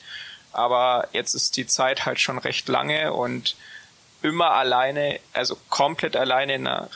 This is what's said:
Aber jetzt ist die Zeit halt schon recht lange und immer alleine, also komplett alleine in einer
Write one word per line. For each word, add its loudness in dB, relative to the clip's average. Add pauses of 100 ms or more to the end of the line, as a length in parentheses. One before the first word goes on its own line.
(520)
Aber 2
jetzt -2
ist -2
die -4
Zeit 2
halt -2
schon 0
recht -4
lange 0
und -2 (680)
immer 2
alleine, 2 (140)
also -2 (120)
komplett 0
alleine 0
in -4
einer -4